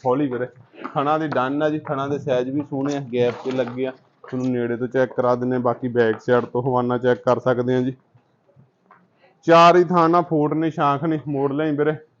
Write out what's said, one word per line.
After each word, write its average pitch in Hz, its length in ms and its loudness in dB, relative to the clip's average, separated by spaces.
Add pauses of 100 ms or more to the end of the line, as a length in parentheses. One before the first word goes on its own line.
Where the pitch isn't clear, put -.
ਹੌਲੀ 139 220 0
ਵੀਰੇ। 123 180 -6 (480)
ਥਣਾ 151 240 0
ਦੀ 156 100 -4
ਡਨ 135 360 -2
ਆ 151 60 0
ਜੀ, 151 100 -4
ਥਣਾ 143 280 -6
ਦੇ 143 120 -4
ਸਾਈਜ਼ 127 300 -2
ਵੀ 143 120 -4
ਸੋਹਣੇ 143 360 -4
ਆ, - 20 -6 (140)
ਗੈਪ 120 200 0 (120)
ਤੇ 131 60 -6
ਲੱਗੇ 127 360 -4
ਆ। 127 40 -8
ਤੁਹਾਨੂੰ - 600 -8
ਨੇੜੇ 120 260 -2
ਤੋਂ 123 100 -6
ਚੈੱਕ 127 260 0
ਕਰਾ 123 220 2
ਦਿੰਨੇ 127 200 -2
ਆ, 123 40 -2
ਬਾਕੀ 123 280 -2
ਬੈਕ 113 320 2
ਸਾਈਡ 120 260 2
ਤੋਂ 123 180 -4
ਹਵਾਨਾ 123 340 0
ਚੈੱਕ 123 260 0
ਕਰ 120 160 2
ਸਕਦੇ 123 360 0
ਆ 127 60 2
ਜੀ। 127 140 -4 (1500)
ਚਾਰ 170 320 8
ਹੀ 180 80 6
ਥਾਂ 170 260 2
ਨਾ 175 120 4
ਫੋਟ 151 320 0
ਨੇ, 160 160 -2
ਸ਼ਾਂਖ 147 340 0
ਨੇ, 160 240 -2
ਮੋੜ 139 260 -2
ਲਈ 156 180 -2
ਵੀਰੇ। 147 240 0 (240)